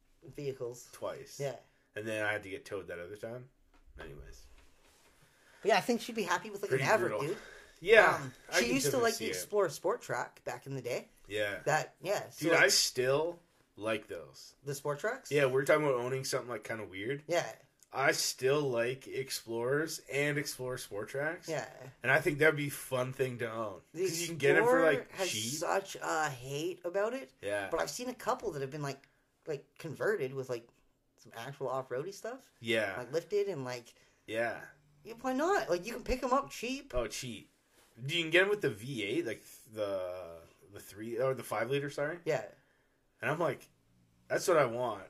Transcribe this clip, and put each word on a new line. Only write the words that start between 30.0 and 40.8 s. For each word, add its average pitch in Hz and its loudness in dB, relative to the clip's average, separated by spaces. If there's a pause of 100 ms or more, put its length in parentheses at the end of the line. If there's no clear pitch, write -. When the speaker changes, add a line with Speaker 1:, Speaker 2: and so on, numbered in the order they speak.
Speaker 1:
with, 131 -6
like, 117 -6 (520)
some 113 -20
actual 135 -6
off-roady 131 -4
stuff. 233 -12 (100)
Speaker 2:
Yeah. 113 2
Speaker 1:
Like, 123 -8
lifted 202 0
and, 160 -4
like 123 -8 (340)
Speaker 2:
Yeah. 110 -2 (460)
Speaker 1:
Yeah, 220 -12
why 262 -2
not? 330 2
Like, 180 0
you 233 -6
can 247 -8
pick 254 -2
'em 254 0
up 277 2
cheap. 262 -6
Speaker 2:
Oh, 120 0
cheap. - -10 (580)
You 170 0
can 160 -4
get 175 10
'em 196 4
with 202 0
the 147 2
V 110 -6
eight, 127 0
like, 107 -6 (300)
the, 92 -4 (320)
the 101 -14
three 110 -8